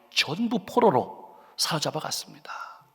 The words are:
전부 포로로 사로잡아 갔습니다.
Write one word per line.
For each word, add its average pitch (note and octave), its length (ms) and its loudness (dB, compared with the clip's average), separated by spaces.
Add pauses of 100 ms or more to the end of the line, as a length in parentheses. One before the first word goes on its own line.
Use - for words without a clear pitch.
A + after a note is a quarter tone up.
(140)
전부 G#3+ 460 0
포로로 F3 760 2 (220)
사로잡아 D3+ 420 -2
갔습니다. - 540 -8 (420)